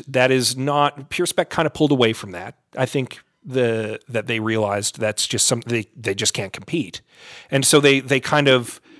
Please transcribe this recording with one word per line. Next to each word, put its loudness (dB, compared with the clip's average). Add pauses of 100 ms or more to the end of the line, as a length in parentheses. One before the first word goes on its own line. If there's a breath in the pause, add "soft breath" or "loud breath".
that 2
is 0
not, -2
Pure -2
Spec -2
kinda 0
pulled 2
away 4
from -14
that. -14 (200)
I 0
think -4 (220)
the, -2
that -4
they -2
realized -2
that's -2
just -2
something -2
they, -2
they -4
just -2
can't -8
compete. -6 (500 loud breath)
And 2
so 6
they, 6
they 0
kind 2
of, 2 (180 loud breath)